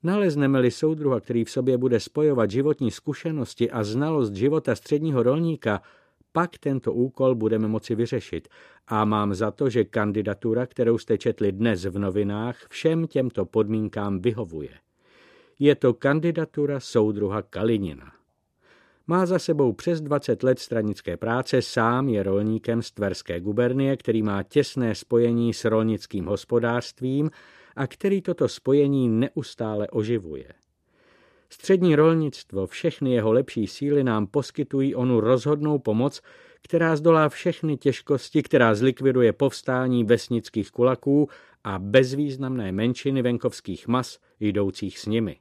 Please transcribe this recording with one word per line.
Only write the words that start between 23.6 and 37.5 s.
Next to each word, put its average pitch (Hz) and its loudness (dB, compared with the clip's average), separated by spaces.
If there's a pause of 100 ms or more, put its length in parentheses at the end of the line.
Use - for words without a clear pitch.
který 110 -2
má 101 -2
těsné 123 -2
spojení 117 0
s - -6
rolnickým 110 0
hospodářstvím 120 -2 (440)
a 131 -4
který 196 -2
toto 170 -2
spojení 139 2
neustále 110 -2
oživuje. 98 -4 (1040)
Střední 180 2
rolnictvo, 151 0
všechny 143 -2
jeho 110 4
lepší 117 0
síly 143 0
nám 110 0
poskytují 135 -4
onu 123 2
rozhodnou 143 0
pomoc, 117 -2 (400)
která 165 0
zdolá 156 4
všechny 156 -4